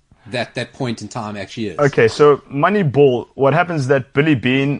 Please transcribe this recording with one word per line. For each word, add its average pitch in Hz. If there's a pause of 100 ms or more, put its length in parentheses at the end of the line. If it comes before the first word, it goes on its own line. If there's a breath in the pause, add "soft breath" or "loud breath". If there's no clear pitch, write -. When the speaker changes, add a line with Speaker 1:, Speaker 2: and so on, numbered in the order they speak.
(280)
Speaker 1:
that, 113
that 120
point 120
in 107
time 104
actually 104
is. 82
Speaker 2:
Okay, 143
so 147 (140)
Moneyball, 143
what 135
happens 170
is 127
that 135
Billy 151
Beane, 131